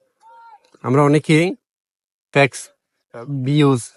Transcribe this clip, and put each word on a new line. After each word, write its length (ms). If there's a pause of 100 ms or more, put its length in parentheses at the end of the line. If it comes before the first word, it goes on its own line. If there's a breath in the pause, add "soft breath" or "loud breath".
(840)
আমরা 200
অনেকেই 520 (760)
ফেক 220 (880)
ভিউজ, 360 (160)